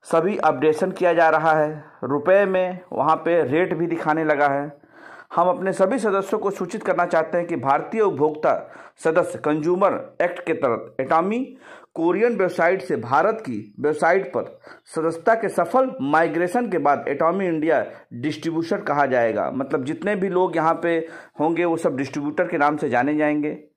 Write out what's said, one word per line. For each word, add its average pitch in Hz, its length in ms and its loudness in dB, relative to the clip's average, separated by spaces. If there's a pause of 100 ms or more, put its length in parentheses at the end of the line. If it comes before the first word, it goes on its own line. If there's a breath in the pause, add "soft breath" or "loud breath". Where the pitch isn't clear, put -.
सभी 170 340 0
अपडेशन 156 540 2
किया 175 220 2
जा 160 160 4
रहा 156 220 2
है। 156 320 0 (200)
रुपए 147 420 4
में 185 340 0 (140)
वहाँ 160 220 2
पे 170 280 2
रेट 165 300 0
भी 165 140 -2
दिखाने 160 360 0
लगा 147 240 2
है। 143 340 -2 (540 loud breath)
हम 175 140 4
अपने 180 240 0
सभी 190 260 2
सदस्यों 196 400 0
को 202 120 -2
सूचित 196 320 -8
करना 175 220 0
चाहते 170 320 0
हैं 170 100 -2
कि 170 80 -4
भारतीय 147 460 0
उपभोक्ता 151 720 0 (240 loud breath)
सदस्य 160 420 0
कंज्यूमर 156 840 0
एक्ट 175 240 -4
के 165 80 -2
तहत 120 460 -2
एटॉमी 180 580 -2 (360 loud breath)
कोरियन 190 420 0
वेबसाइट 185 460 0
से 170 140 -4
भारत 139 460 0
की 107 380 -10
वेबसाइट 165 500 0
पर - 300 -6 (260 loud breath)
सदस्यता 165 500 0
के 220 140 -2
सफल 254 520 0
माइग्रेशन 165 680 0
के 180 60 -2
बाद 143 300 2
एटॉमी 170 400 0
इंडिया 156 380 0 (280 loud breath)
डिस्ट्रीब्यूटर 160 680 -4
कहा 143 240 0
जाएगा। 113 460 0
मतलब 135 320 -4
जितने 165 320 -4
भी 190 140 -2
लोग 180 260 0
यहाँ 160 280 2
पे 165 240 0 (320 loud breath)
होंगे 165 260 2
वो 165 120 0
सब 160 200 -2
डिस्ट्रीब्यूटर 147 500 -4
के - 100 -4
नाम 147 200 2
से 147 120 -4
जाने 127 280 0
जाएंगे 151 460 -2 (120)